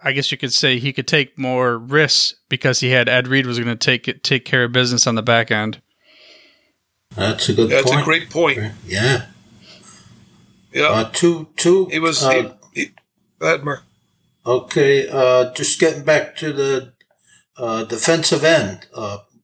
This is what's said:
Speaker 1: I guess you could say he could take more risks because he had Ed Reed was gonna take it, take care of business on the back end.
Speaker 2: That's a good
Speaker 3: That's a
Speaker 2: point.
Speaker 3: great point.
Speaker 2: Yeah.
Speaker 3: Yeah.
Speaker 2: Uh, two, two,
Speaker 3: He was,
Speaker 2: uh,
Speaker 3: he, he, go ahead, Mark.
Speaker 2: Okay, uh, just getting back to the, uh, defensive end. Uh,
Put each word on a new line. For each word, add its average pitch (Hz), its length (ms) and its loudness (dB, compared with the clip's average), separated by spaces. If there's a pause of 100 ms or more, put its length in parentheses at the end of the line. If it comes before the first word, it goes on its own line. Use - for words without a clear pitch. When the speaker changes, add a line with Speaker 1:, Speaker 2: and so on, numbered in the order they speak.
Speaker 1:
I 139 100 -2
guess 139 200 -4
you 143 60 -8
could 127 140 -6
say 131 280 0
he 131 120 -4
could 131 140 -6
take 143 320 -2
more 127 400 -2
risks 139 560 0 (140)
because 131 320 -2
he 127 100 -2
had 123 180 2
Ed 123 200 0
Reed 131 180 0
was 120 140 -4
gonna 117 160 -4
take 123 320 -2
it, - 160 -8
take 131 200 -2
care 127 200 0
of 120 80 -4
business 123 340 0
on 117 80 0
the 110 80 -2
back 117 300 2
end. 110 280 -4 (1300)
Speaker 2:
That's 104 340 -2
a - 40 2
good 117 180 2
Speaker 3:
That's 135 200 4
a 131 40 4
Speaker 2:
point. 143 100 0
Speaker 3:
great 165 260 -2
point. 151 280 0 (260)
Speaker 2:
Yeah. 110 420 -2 (1500)
Speaker 3:
Yeah. 147 180 2
Speaker 2:
Uh, 214 200 0
two, 165 460 0
two, 185 300 4
Speaker 3:
He 156 120 -4
was, 160 260 0
Speaker 2:
uh, 131 80 4 (420)
Speaker 3:
he, - 80 -6
he, - 80 -8 (480)
go - 80 -4
ahead, 156 180 0
Mark. 143 200 -6 (600)
Speaker 2:
Okay, 131 640 2
uh, 127 460 2
just - 260 -2
getting 143 240 0
back 151 320 0
to 151 160 -6
the, 135 400 -2 (640)
uh, 113 280 -6
defensive 151 600 0
end. 151 500 0
Uh, 104 240 -10 (260)